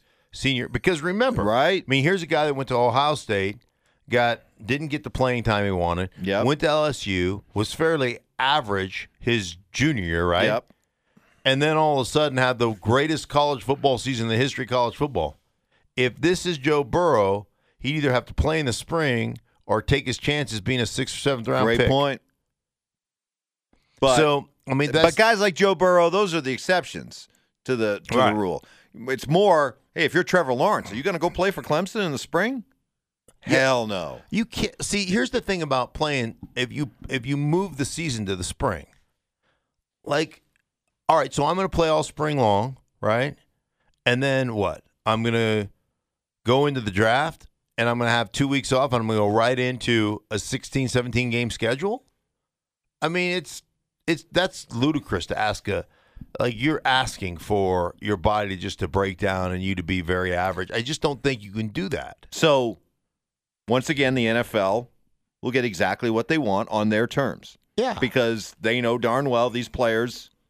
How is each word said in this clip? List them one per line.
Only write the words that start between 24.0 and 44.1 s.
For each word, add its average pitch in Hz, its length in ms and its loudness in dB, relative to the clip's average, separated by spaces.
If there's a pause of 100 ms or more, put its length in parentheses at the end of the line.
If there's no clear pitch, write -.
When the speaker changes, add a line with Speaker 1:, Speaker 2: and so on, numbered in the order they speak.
Speaker 1:
So, 147 340 4 (180)
I 131 60 -2
mean, 143 180 0
Speaker 2:
but 160 120 2
Speaker 1:
that's 170 120 4
Speaker 2:
guys 220 240 4
like 202 140 2
Joe 196 220 2
Burrow, 175 340 4
those 185 240 0
are 165 80 0
the 131 100 -4
exceptions 113 760 -4 (380)
to 131 100 0
the, 107 260 0 (100)
to 117 60 2
Speaker 1:
Right. 123 160 4
Speaker 2:
the 107 60 0
rule. 90 240 -2 (440)
It's 131 200 -6
more, 160 500 4 (180)
hey, 156 100 0
if - 80 -2
you're 170 100 2
Trevor 156 300 2
Lawrence, 143 380 0
are 101 40 -8
you 135 80 -6
gonna 175 160 -2
go 170 100 0
play 185 220 -2
for 151 100 -8
Clemson 185 440 -2
in 156 60 -2
the 131 80 -4
spring? 220 440 -2 (840)
Speaker 1:
Yeah. 135 100 4
Speaker 2:
Hell 131 300 2
no. 85 420 -6
Speaker 1:
You 220 160 0
can't. - 380 -6
See, 202 220 -2
here's 220 260 -2
the 240 100 -2
thing 180 220 -2
about 131 320 0
playing. 139 400 -2 (200)
If 123 160 -2
you, 135 200 -4 (180)
if 127 160 -4
you 143 100 -2
move 151 420 -2
the 139 80 -2
season 123 420 -6
to 95 80 -2
the 90 80 -6
spring, 90 420 -4 (1160)
like, 156 400 -4 (640)
all 160 80 6
right, 143 160 0
so 143 120 0
I'm 165 100 2
gonna 190 120 -2
play 165 220 2
all 156 140 2
spring 151 340 -4
long, 113 400 2 (240)
right? 117 340 0 (720)
And 123 160 2